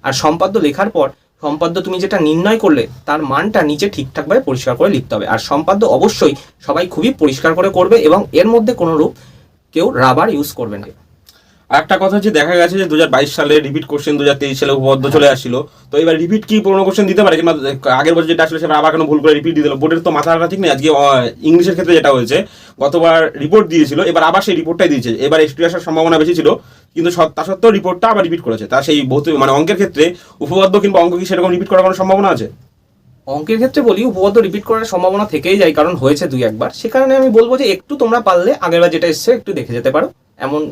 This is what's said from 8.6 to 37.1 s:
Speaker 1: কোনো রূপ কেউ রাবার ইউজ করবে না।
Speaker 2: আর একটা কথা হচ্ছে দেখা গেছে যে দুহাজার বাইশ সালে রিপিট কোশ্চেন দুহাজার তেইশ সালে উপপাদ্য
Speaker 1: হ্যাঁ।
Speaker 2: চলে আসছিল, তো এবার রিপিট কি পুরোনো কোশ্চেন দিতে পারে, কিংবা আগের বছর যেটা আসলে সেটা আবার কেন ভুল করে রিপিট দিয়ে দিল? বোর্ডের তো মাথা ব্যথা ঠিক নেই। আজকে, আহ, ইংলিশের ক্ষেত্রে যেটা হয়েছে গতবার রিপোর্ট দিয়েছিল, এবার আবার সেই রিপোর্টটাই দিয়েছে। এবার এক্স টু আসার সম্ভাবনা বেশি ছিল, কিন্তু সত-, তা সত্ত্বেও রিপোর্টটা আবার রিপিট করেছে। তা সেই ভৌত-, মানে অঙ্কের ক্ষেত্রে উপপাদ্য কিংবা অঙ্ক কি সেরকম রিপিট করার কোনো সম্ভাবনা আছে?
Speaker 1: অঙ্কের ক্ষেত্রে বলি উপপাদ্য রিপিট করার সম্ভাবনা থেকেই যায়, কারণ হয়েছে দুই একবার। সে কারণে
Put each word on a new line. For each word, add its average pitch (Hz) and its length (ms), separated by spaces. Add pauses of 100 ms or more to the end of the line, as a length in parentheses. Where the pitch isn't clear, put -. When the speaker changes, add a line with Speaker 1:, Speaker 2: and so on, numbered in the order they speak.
Speaker 1:
কোনো 165 240
রূপ 156 160 (600)
কেউ 185 180
রাবার 131 380
ইউজ 147 220
করবে 107 260
না। 101 100 (840)
Speaker 2:
আর 147 120
একটা 185 160
কথা 190 180
হচ্ছে 202 160
দেখা 156 240
গেছে 175 220
যে 190 80
দুহাজার 156 240
বাইশ 139 260
সালে 151 240
রিপিট 143 260
কোশ্চেন 147 320
দুহাজার 143 220
তেইশ 139 200
সালে 139 120
উপপাদ্য 135 300
Speaker 1:
হ্যাঁ। 139 120
Speaker 2:
চলে 147 160
আসছিল, 131 320 (300)
তো 143 60
এবার 160 200
রিপিট 190 280
কি 214 140
পুরোনো 196 260
কোশ্চেন 190 220
দিতে 190 160
পারে, 170 120
কিংবা 165 180 (460)
আগের 160 160
বছর 165 120
যেটা 165 160
আসলে 160 160
সেটা 156 140
আবার 156 180
কেন 160 140
ভুল 151 140
করে 151 140
রিপিট 151 200
দিয়ে 151 100
দিল? 143 120
বোর্ডের 160 240
তো 170 120
মাথা 156 200
ব্যথা 165 160
ঠিক 190 120
নেই। 170 120
আজকে, 135 180
আহ, 139 380 (140)
ইংলিশের 175 320
ক্ষেত্রে 170 200
যেটা 151 200
হয়েছে 131 320 (340)
গতবার 160 600
রিপোর্ট 175 280
দিয়েছিল, 151 360
এবার 160 200
আবার 165 180
সেই 196 140
রিপোর্টটাই 165 340
দিয়েছে। 127 200
এবার 139 320
এক্স 143 140
টু 165 100
আসার 170 140
সম্ভাবনা 160 380
বেশি 156 180
ছিল, 175 200 (380)
কিন্তু 170 180
সত-, 170 240
তা 156 80
সত্ত্বেও 190 280
রিপোর্টটা 185 360
আবার 208 160
রিপিট 170 180
করেছে। 107 260
তা 131 140
সেই 147 200
ভৌত-, 143 360
মানে 135 140
অঙ্কের 160 240
ক্ষেত্রে 175 400 (240)
উপপাদ্য 190 400
কিংবা 196 200
অঙ্ক 175 180
কি 185 80
সেরকম 180 260
রিপিট 175 160
করার 185 160
কোনো 185 120
সম্ভাবনা 190 320
আছে? 139 220 (760)
Speaker 1:
অঙ্কের 151 300
ক্ষেত্রে 262 260
বলি 226 240
উপপাদ্য 196 340
রিপিট 196 240
করার 220 220
সম্ভাবনা 190 400
থেকেই 175 320
যায়, 170 160
কারণ 156 220
হয়েছে 147 320
দুই 127 160
একবার। 110 300
সে - 160
কারণে 262 260